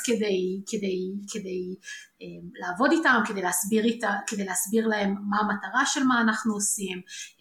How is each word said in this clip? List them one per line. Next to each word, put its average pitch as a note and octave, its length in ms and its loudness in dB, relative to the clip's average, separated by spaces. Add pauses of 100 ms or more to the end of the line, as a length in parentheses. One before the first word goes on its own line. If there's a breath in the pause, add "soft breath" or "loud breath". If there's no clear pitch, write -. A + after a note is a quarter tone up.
כדי, G3 600 0
כדי, F#3+ 440 -2 (220)
כדי, F#3 420 -6 (460 loud breath)
אה, F3+ 60 -14 (260)
לעבוד F#3 380 0
איתם, C#4 360 4
כדי G3 140 -4
להסביר G3 420 2
איתה, A3+ 280 2 (160)
כדי G3+ 180 -2
להסביר A3 420 0
להם G3+ 280 2 (140)
מה G#3 100 2
המטרה G#3+ 460 0
של C#4 180 0
מה B3+ 180 6
אנחנו A3 320 2
עושים. G3 440 -2 (440 loud breath)